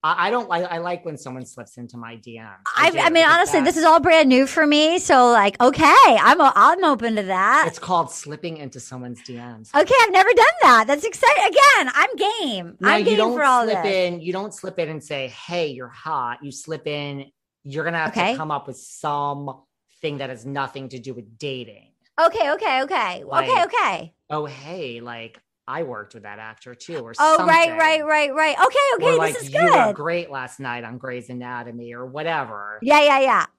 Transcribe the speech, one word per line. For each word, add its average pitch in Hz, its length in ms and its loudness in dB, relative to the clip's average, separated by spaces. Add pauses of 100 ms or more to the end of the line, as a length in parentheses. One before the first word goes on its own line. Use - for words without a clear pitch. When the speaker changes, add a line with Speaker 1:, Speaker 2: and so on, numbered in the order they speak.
Speaker 1:
I, 175 260 -2
I - 20 -2
don't 240 180 -4
like, 175 160 -2
I 175 140 -8
like 175 260 -8
when 156 140 -12
someone 127 260 -14
slips 120 320 -20
into 120 220 -18
my 117 180 -14
D 113 220 -20
Ms. 110 100 -18 (260)
I 302 120 2
Speaker 2:
I, 359 40 4
Speaker 1:
do. 339 100 -4
Speaker 2:
I 339 100 2
mean, 330 120 4
Speaker 1:
It's 311 120 4
Speaker 2:
honestly, 359 260 2
this 294 140 0
Speaker 1:
best. - 60 -2
Speaker 2:
is 311 40 0
all 320 160 6
brand 320 300 4
new 262 160 6
for 311 200 0
me. 311 320 2
So, 247 320 4
like, 208 300 2
okay, 262 240 4
I'm 294 560 8
a, 269 160 6
I'm 311 280 4
open 233 320 0
to 208 80 -4
that. 202 420 2
Speaker 1:
It's - 120 -6
called 170 320 -2
slipping 156 460 -12
into 135 240 -16
someone's 123 440 -16
D 123 120 -16
Ms. 117 380 -18
Speaker 2:
Okay, 339 260 4
I've 440 120 4
never 381 200 4
done 466 140 6 (160)
that. 240 240 6
That's 285 180 -2
exciting. - 400 2
Again, 453 500 4
I'm 370 220 0
game. 269 640 -4
Speaker 1:
No, 196 80 0
Speaker 2:
I'm 311 120 2
Speaker 1:
you 202 40 -2
Speaker 2:
game 214 140 2
Speaker 1:
don't 226 160 0
Speaker 2:
for 294 100 -2
all 247 200 4
Speaker 1:
slip 202 180 -2
Speaker 2:
this. 196 120 -2
Speaker 1:
in. 175 280 -2
You 175 100 -6
don't 196 220 -8
slip 185 240 -12
in 160 100 -4
and 156 160 -12
say, 135 240 -8
"Hey, 170 380 -8
you're 127 220 -12
hot." 127 540 -8
You 139 80 -14
slip 151 360 -14
in. 143 400 -8 (380)
You're 147 200 -8
gonna 165 140 -4
have 160 180 -2
Speaker 2:
Okay. 196 160 0
Speaker 1:
to 170 60 -6
come 156 120 -8
up 143 180 -6
with 127 100 -16
something 143 1400 -10
that 131 120 -10
has 117 160 -16
nothing 135 440 -10
to 127 80 -16
do 120 160 -14
with 110 240 -20
dating. 110 500 -14 (320)
Speaker 2:
Okay, 339 320 2
okay, 277 320 -2
okay. 196 400 -6
Speaker 1:
Like, - 260 -2
Speaker 2:
Okay, 349 140 2
okay. 226 500 -4 (140)
Speaker 1:
"Oh, 151 180 -6
hey, 135 540 -12
like, 117 400 -16 (260)
I 151 180 -8
worked 107 300 -14
with 107 100 -20
that 104 140 -16
actor 110 360 -20
too," 165 240 -14
or 117 200 -14
Speaker 2:
Oh, 311 280 2
right, 330 220 4
Speaker 1:
something. 320 100 -6
Speaker 2:
right, 311 260 0
right, 302 300 0
right. 311 240 0
Okay, 508 200 2 (180)
okay, 427 100 -2
Speaker 1:
Or - 40 4
Speaker 2:
this - 80 4
Speaker 1:
like, - 180 0
Speaker 2:
is - 140 -12
Speaker 1:
"You - 140 0
were 539 220 4
Speaker 2:
good. 202 100 -4
Speaker 1:
great 165 340 -6
last 131 300 -12
night 120 240 -10
on 120 140 -14
Grey's 123 320 -12
Anatomy," 120 640 -14
or 127 120 -14
whatever. 127 760 -8
Speaker 2:
Yeah, 294 200 4
yeah, 285 180 4
yeah. 226 260 2 (120)